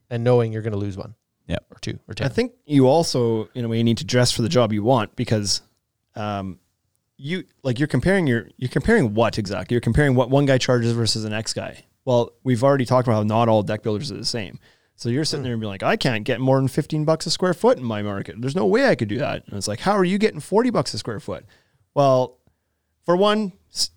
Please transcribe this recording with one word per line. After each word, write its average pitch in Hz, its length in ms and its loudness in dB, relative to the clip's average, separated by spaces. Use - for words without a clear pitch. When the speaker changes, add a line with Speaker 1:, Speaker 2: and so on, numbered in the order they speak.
Speaker 1:
and 117 140 -6
knowing 120 280 2
you're 110 120 -6
gonna 107 140 -4
lose 98 200 -6
one. - 160 -12
Speaker 2:
Yep. - 240 -6
Speaker 1:
Or - 80 -20
two, - 280 -8
or 92 40 -14
Speaker 3:
I - 20 -14
Speaker 1:
ten. 117 180 -4
Speaker 3:
think 247 220 -2
you 139 220 6
also, 123 640 2
in 123 120 -6
a - 20 -4
way, 113 160 0
need 117 160 2
to - 60 -8
dress 123 260 2
for - 100 -2
the 107 80 0
job 110 240 4
you 104 100 -2
want 117 320 0
because, 107 460 -2
um, 101 440 -8
you, 160 260 -8
like, 123 160 -2
you're 151 80 0
comparing 170 400 2
your, 117 200 0
you're 127 120 -6
comparing 139 440 2
what 113 240 2
exactly? 98 380 -4
You're 120 60 0
comparing 131 340 4
what 123 140 2
one 139 160 4
guy 131 120 4
charges 117 360 2
versus 110 300 -2
the 107 60 -6
next 107 240 -6
guy. - 320 -12
Well, 120 260 2
we've 123 200 2
already 139 220 4
talked 127 220 2
about 110 100 2
how 107 60 2
not 113 260 2
all 110 120 4
deck 104 220 -4
builders 104 280 -4
are - 60 -10
the 113 80 -10
same. 101 320 -6
So - 140 -6
you're 143 160 0
sitting 147 160 -4
Speaker 1:
Hmm. - 40 -6
Speaker 3:
there 120 80 -4
and 113 80 -4
being 107 80 -6
like, 98 140 -8
"I 127 120 0
can't 113 300 -2
get 123 160 -2
more 131 160 4
than 135 100 2
fifteen 151 380 -4
bucks 160 200 0
a 165 60 -4
square 180 220 0
foot 233 240 2
in 127 60 -10
my 110 180 -4
market. 98 380 -8
There's 135 160 -6
no 208 100 0
way 233 220 2
I 185 80 4
could 113 120 -2
do 127 120 -4
that." - 280 -6
And - 100 -12
it's 95 100 -8
like, 104 140 -6
"How 190 120 2
are 196 100 4
you 185 140 2
getting 196 240 -2
forty 233 300 0
bucks 175 220 -2
a 117 40 -10
square 107 240 -10
foot?" 90 240 -10
Well, 131 440 2
for 175 100 2
one, 208 380 2
s-, - 240 -4